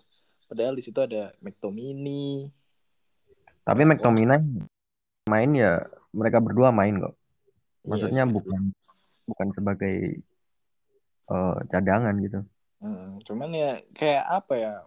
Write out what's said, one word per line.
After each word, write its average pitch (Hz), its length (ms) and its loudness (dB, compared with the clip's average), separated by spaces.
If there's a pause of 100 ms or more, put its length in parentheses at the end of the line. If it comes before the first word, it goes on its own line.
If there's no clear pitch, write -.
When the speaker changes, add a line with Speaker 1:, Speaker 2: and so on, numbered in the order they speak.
(460)
Speaker 1:
Padahal 113 260 -2
di 127 80 -6
situ 120 220 -4
ada 107 400 -4
McTominay. 139 1040 -8 (1120)
Speaker 2:
Tapi 110 220 2
Speaker 1:
Wah. 156 80 8
Speaker 2:
McTominay 123 500 4 (840)
main 110 260 2
ya, 104 320 4 (300)
mereka 110 240 2
berdua 113 320 4
main 104 260 2
kok. 90 220 -4 (640)
Speaker 1:
Iya - 80 -10
Speaker 2:
Maksudnya 104 340 0
Speaker 1:
sih. 120 80 2
Speaker 2:
bukan, 95 300 -2 (640)
bukan - 260 -6
sebagai, 98 440 -2 (1300)
eh, 92 280 -2 (120)
cadangan 98 540 2
gitu. 101 180 -4 (400)
Speaker 1:
Hmm, 98 400 -12
cuman 135 320 -10
ya 151 180 -2 (220)
kayak 147 320 0
apa 180 320 -2
ya, 110 160 -4 (140)